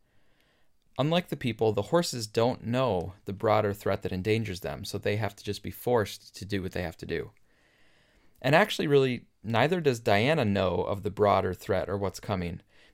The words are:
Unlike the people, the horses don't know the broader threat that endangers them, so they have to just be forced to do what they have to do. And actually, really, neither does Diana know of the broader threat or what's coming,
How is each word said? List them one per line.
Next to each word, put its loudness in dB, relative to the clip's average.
Unlike 0
the -6
people, 0
the -2
horses -2
don't 0
know -2
the -6
broader 2
threat -2
that -4
endangers -2
them, -8
so -8
they -2
have -4
to -20
just -8
be -8
forced -2
to -12
do -4
what -6
they -6
have -8
to -12
do. -6
And 4
actually, 2
really, 4
neither 2
does 2
Diana 4
know 2
of -4
the -2
broader 4
threat -2
or -2
what's -4
coming, -4